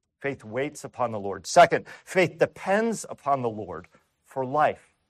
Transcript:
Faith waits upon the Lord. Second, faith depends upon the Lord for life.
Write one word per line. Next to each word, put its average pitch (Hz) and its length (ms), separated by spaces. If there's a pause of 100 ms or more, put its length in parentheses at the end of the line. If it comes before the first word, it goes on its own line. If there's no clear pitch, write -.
(200)
Faith 139 240
waits 131 400
upon 123 280
the 107 80
Lord. 95 260
Second, 165 400 (180)
faith 165 360
depends 214 720
upon 139 320
the 120 80
Lord 90 380 (380)
for 131 180
life. 131 520 (140)